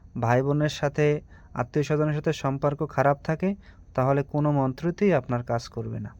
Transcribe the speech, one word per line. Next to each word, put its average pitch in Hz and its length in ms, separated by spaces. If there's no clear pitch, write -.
ভাই 120 220
বোনের 147 260
সাথে, 147 520
আত্মীয় 123 280
স্বজনের 151 320
সাথে 151 180
সম্পর্ক 143 540
খারাপ 139 380
থাকে, 185 300
তাহলে 139 280
কোনো 147 300
মন্ত্রতেই 160 640
আপনার 123 280
কাজ 117 260
করবে 113 320
না। 104 200